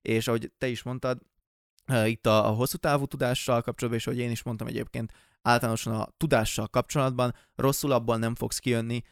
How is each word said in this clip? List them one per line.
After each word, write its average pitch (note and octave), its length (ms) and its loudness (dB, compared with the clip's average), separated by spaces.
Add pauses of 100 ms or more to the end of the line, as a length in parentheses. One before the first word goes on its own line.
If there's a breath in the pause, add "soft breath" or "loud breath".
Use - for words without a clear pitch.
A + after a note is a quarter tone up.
és A2+ 260 0
ahogy A#2 300 -2
te C3 100 -4
is A#2+ 160 -6
mondtad, B2+ 340 -4 (760)
ö, A#2 140 4
itt A2+ 200 -2
a, G#2+ 220 6
a - 20 2
hosszú A#2+ 280 0
távú C#3+ 280 0
tudással B2+ 560 0
kapcsolatban, A#2 400 -4
és - 60 -8
ahogy B2 120 -4
én A#2+ 120 -2
is A2+ 120 -6
mondtam A#2 240 -8
egyébként, A#2 440 -6 (300 soft breath)
általánosan A#2 520 2
a G#2+ 140 -4 (100)
tudással A2+ 500 2
kapcsolatban B2+ 640 0 (220 soft breath)
rosszul C#3 360 2
abból A#2 260 2
nem A2+ 180 -2
fogsz - 240 -4
kijönni, A#2 420 -2 (100)